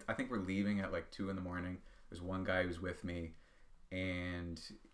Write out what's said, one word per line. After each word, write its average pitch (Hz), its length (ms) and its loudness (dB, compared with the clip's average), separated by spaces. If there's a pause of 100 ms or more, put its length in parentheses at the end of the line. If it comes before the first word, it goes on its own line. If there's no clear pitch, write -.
I 110 60 4
think 131 160 0
we're 117 80 2
leaving 98 420 4
at, 95 120 0
like, 85 180 -2
two 98 200 -2
in 95 60 0
the 90 60 -2
morning. 90 360 0 (320)
There's 87 120 -8
one 92 220 0
guy 92 200 6
who's 87 160 0
with 90 240 -2
me, 87 280 -2 (600)
and 90 680 0 (340)